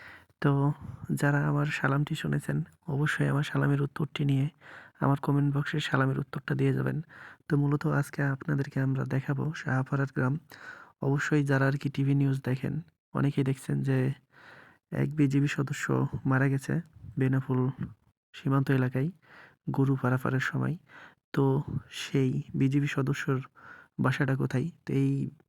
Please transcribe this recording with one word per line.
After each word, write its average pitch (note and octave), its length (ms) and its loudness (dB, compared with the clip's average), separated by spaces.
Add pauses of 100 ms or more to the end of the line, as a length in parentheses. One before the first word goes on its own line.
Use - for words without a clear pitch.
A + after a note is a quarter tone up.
(440)
তো C#3+ 80 4 (720)
যারা C#3+ 180 2 (100)
আমার D3 180 0 (120)
সালামটি C#3 420 0
শুনেছেন, C#3+ 360 -2 (360)
অবশ্যই C#3+ 400 0
আমার C#3+ 180 0
সালামের C#3+ 340 2
উত্তরটি - 440 -4
নিয়ে C3+ 160 2 (580)
আমার C#3 220 4
কমেন্ট C#3+ 300 2
বক্সে C#3+ 220 -2 (120)
সালামের C3+ 340 2
উত্তরটা - 360 -6
দিয়ে C3+ 180 2
যাবেন। C3 200 -2 (500)
তো - 140 -2
মূলত C#3+ 220 2 (160)
আজকে - 220 -2 (140)
আপনাদেরকে C#3 420 -2 (100)
আমরা C3+ 160 0 (100)
দেখাবো C3+ 300 -2 (180)
শাহপাড়ার C3+ 540 0
গ্রাম। C3 180 2 (760)
অবশ্যই C#3+ 440 2
যারা C3+ 160 4
আর C#3 140 0
কি C#3+ 140 -2
টিভি C#3 260 2
নিউজ C3+ 160 2 (120)
দেখেন, C3 240 -2 (400)
অনেকেই C#3 360 0
দেখছেন C#3 280 -2 (100)
যে C3 100 2 (1040)
এক C#3 80 0 (100)
বিজিবি C#3+ 380 4
সদস্য C#3 280 -4 (400)
মারা C3+ 280 4
গেছে C3+ 200 -2 (460)
বেনাপোল C3 400 2 (720)
সীমান্ত C3+ 340 2 (120)
এলাকায় C3 300 0 (680)
গরু C3+ 260 4
পারাপারের B2+ 500 2
সময়। C3 260 -2 (580)
তো C#3 100 4 (580)
সেই C3+ 280 0 (280)
বিজিবি C#3 380 2
সদস্যর C#3 400 -2 (640)
বাসাটা C3 420 2
কোথায়? C3 260 0 (180)
তো - 40 -8 (120)
এই C3+ 100 2 (380)